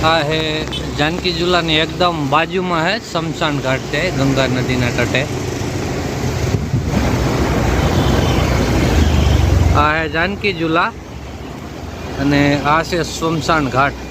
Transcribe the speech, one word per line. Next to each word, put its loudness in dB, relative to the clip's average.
આ 2
હે 0
જાનકી 0
ઝૂલાની 0
એકદમ 0
બાજુમાં 0
હે 0
સ્મશાન -4
ઘાટ -2
છે, -2
ગંગા 2
નદીના 0
તટે. 0
આ 4
હે 0
જાનકી -2
ઝૂલા 0
અને 2
આ 2
છે -2
સ્મશાન 0
ઘાટ. 0